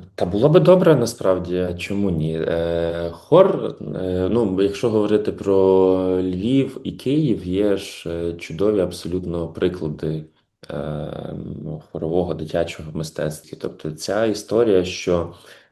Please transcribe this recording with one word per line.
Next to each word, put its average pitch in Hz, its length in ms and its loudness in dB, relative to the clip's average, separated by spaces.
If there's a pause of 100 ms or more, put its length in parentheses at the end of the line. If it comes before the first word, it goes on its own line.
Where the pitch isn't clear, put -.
(140)
та 101 120 0
було 104 220 2
би 165 120 8
добре, 175 340 8
насправді, 92 640 0
а 90 160 -2
чому 101 360 -2
ні? 80 300 0
Е, 85 720 -2
хор, - 680 2
е, 92 500 -2
ну, 98 320 2
якщо 101 280 0
говорити 104 420 2
про 95 880 4
Львів 98 640 -2
і - 80 -8
Київ, 123 540 -2
є 98 300 0
ж, - 340 -10
е, 85 220 -4
чудові 95 480 0
абсолютно 87 680 -4
приклади, 78 760 -4 (460)
е, 73 640 -8 (580)
хорового 82 420 -2
дитячого 80 600 -4
мистецтва. 78 680 -8
Тобто - 300 -8
ця 101 360 -2
історія, 104 580 2
що, 87 500 -2 (380)